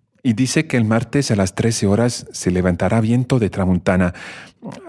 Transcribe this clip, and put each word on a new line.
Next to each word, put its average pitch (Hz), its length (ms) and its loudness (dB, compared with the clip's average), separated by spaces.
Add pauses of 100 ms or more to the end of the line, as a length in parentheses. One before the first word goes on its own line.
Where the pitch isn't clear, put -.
(240)
y 120 100 2
dice 131 320 0
que 135 120 -2
el 110 80 2
martes 117 440 0
a 117 60 2
las 98 180 0
trece 113 320 0
horas 113 460 0
se - 180 -4
levantará 92 520 2
viento 123 360 2
de 101 140 0
tramuntana. 90 640 0 (720)